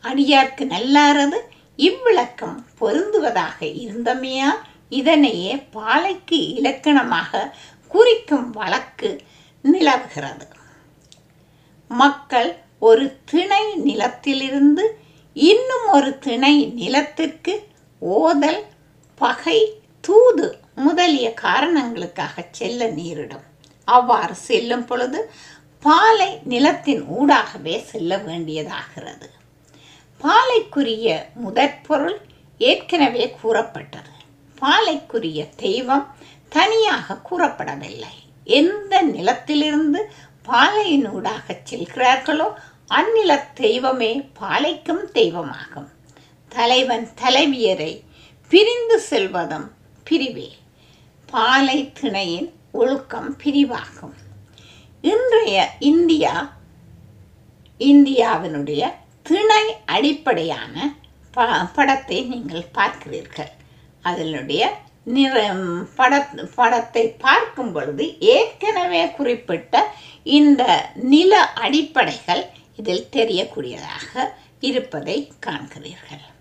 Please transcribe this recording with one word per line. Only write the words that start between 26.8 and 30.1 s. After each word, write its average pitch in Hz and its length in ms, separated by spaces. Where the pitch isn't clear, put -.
ஊடாகவே 214 840
செல்ல 185 320
வேண்டியதாகிறது. 156 1120